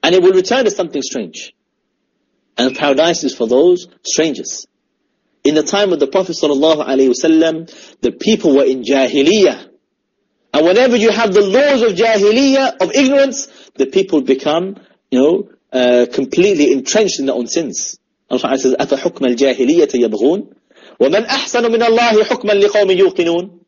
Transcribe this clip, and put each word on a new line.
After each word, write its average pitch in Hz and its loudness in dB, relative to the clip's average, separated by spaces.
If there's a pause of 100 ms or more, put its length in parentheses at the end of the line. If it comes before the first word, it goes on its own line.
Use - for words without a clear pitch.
And 170 2
it 185 4
will 190 6
return 233 0
as 202 0
something 156 -6
strange. - -12 (1040)
And 127 -2
paradise 151 0
is 135 -6
for 117 -4
those 170 2 (160)
strangers. - -6 (760)
In 147 2
the 156 0
time 196 -2
of 151 -4
the 139 0
Prophet 185 -4
sallallahu 151 0
alaihi 135 2
wasallam, 160 -2
the - -2
people 175 0
were 139 4
in 131 -2
jahiliyyah. 139 0 (840)
And 151 2
whenever 233 2
you 220 2
have 208 -2
the 208 4
laws 254 2
of 226 0
jahiliyyah, 226 2
of 185 -2
ignorance, 277 0 (280)
the 135 0
people 170 0
become, 151 -2 (340)
you 127 0
know, 180 0 (220)
uh, 123 2
completely 147 0
entrenched 170 -2
in 139 -4
their 135 -2
own 120 -6
sins. - -8 (300)
Allah 123 -4
Ta'ala 135 -2
says, 131 0
"أَفَحُكْمَ 135 -2
الْجَاهِلِيَّةِ 139 0
يَبْغُونَ? 120 -2 (440)
وَمَنْ 175 2
أَحْسَنُ 247 -4
مِنَ 233 0
اللَّهِ 226 2
حُكْمًا 202 0
لِقَوْمٍ 202 2
يُوقِنُونَ." 180 0